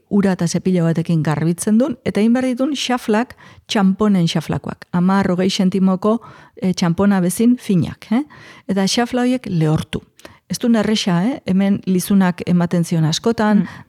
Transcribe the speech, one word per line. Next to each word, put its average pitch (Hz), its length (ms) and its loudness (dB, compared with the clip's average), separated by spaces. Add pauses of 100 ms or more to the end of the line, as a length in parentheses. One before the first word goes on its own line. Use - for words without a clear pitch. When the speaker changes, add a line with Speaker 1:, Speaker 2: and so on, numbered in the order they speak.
Speaker 1:
ura 196 260 2
eta 170 120 0
zepila 180 360 0
batekin 165 400 0
garbitzen 165 540 0
dun, 254 160 2 (100)
eta - 160 -2
egin 233 140 4
behar 254 120 0
ditun 262 300 -2
xaflak, 240 600 -2 (300)
txamponen 190 600 2
xaflakoak. - 640 -6
Hamar, 190 400 2
hogei 185 180 0
sentimoko, 190 680 0 (380)
e, 185 180 -2
txampona 190 480 2
bezin 226 360 2
finak, - 540 -2
eh? 254 120 2 (440)
Eta 196 180 0
xafla 240 380 -2
horiek 254 240 -2
lehortu. 160 540 -2 (480)
Ez 180 100 -6
dun 233 160 2
erresa, 208 500 0
eh? 277 200 -2
Hemen 196 400 0
lizunak 185 600 2
ematen 175 380 0
zion 160 220 0
askotan, 214 540 0
Speaker 2:
Mm. 175 80 -2 (220)